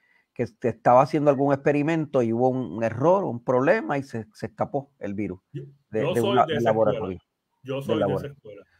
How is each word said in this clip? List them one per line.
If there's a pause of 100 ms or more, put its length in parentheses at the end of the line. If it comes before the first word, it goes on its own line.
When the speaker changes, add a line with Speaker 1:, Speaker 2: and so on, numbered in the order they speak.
(340)
Speaker 1:
que
se
estaba
haciendo
algún
experimento
y
hubo
un,
un
error,
un
problema
y
se,
se
escapó
el
virus (100)
Speaker 2:
Yo, (280)
Speaker 1:
de,
Speaker 2:
yo
Speaker 1:
de
Speaker 2:
soy
Speaker 1:
una,
Speaker 2:
de
Speaker 1:
del
Speaker 2:
esa
Speaker 1:
laboratorio.
Speaker 2:
escuela. (280)
Yo
Speaker 1:
Del
Speaker 2:
soy
de
esa
Speaker 1:
laboratorio.
Speaker 2:
escuela. (160)